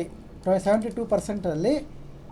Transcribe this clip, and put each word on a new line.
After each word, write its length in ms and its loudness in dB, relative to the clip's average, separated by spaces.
ಸೆವೆಂಟಿ 300 4
ಟೂ 160 -4
ಪರ್ಸೆಂಟಲ್ಲಿ, 840 0